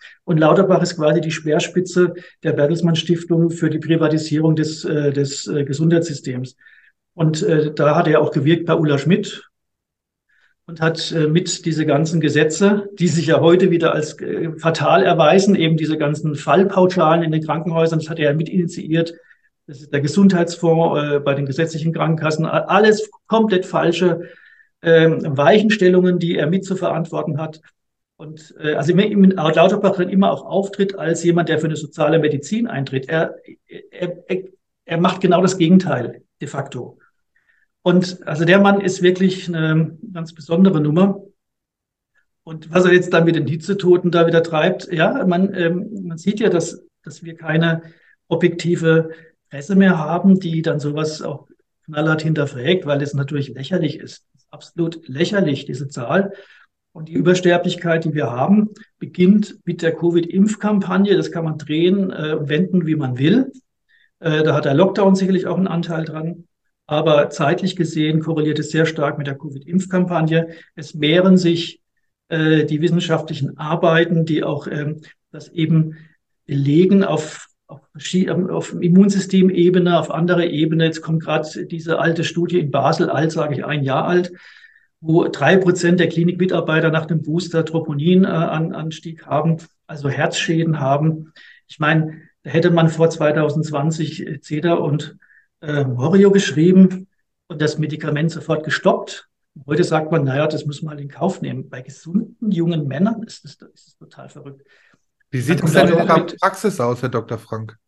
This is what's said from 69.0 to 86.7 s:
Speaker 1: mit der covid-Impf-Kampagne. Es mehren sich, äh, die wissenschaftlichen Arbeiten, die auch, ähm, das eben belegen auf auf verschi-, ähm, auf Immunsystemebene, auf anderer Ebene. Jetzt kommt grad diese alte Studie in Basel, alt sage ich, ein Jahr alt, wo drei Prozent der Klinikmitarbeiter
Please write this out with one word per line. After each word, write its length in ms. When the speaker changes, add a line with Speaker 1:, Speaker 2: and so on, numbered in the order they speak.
Speaker 1:
mit 80
der 100
covid-Impf-Kampagne. 1120
Es 200
mehren 420
sich, 440
äh, 360
die 160
wissenschaftlichen 800
Arbeiten, 680
die 180
auch, 240
ähm, 340
das 180
eben 480
belegen 560
auf 460
auf 120
verschi-, 340
ähm, 220
auf 300
Immunsystemebene, 1200
auf 140
anderer 340
Ebene. 400
Jetzt 160
kommt 220
grad 340
diese 280
alte 240
Studie 360
in 120
Basel, 380
alt 220
sage 220
ich, 100
ein 200
Jahr 220
alt, 280
wo 280
drei 280
Prozent 440
der 100
Klinikmitarbeiter 840